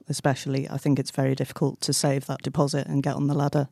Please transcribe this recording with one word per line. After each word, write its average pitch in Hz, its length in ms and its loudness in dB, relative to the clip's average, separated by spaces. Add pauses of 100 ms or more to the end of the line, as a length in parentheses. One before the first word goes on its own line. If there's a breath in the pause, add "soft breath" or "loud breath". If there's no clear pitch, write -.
especially, 135 600 -2
I - 100 -6
think 139 200 2
it's - 140 -2
very 135 240 2
difficult - 460 -2
to 143 120 0
save 139 320 2
that - 160 -6
deposit 143 460 0
and 143 160 0
get 139 120 -2
on 143 120 0
the 143 80 0
ladder. 143 360 2